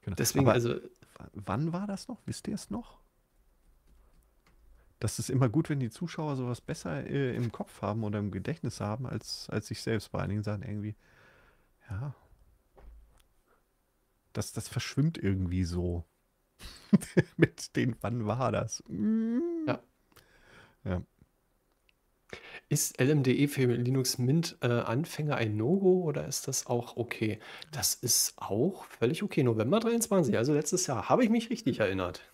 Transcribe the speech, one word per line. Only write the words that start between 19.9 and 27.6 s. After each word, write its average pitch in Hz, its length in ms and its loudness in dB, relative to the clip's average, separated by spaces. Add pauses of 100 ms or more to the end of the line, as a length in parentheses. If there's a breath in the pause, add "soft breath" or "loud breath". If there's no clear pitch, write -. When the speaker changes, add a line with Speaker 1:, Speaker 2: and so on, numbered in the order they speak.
Speaker 1:
Ja. 90 180 -2 (1700 loud breath)
Speaker 2:
Ist - 320 0
L 127 100 6
M 151 140 6
D 127 80 4
E 139 160 6
für 135 200 2
Linux 127 500 2
Mint, 139 420 2
äh, 127 80 0
Anfänger 135 680 0
ein 107 180 0
No-Go 180 480 4
oder 151 240 -2
ist - 220 -6
das - 180 -4
auch 120 300 -2
okay? 110 420 -2 (320 loud breath)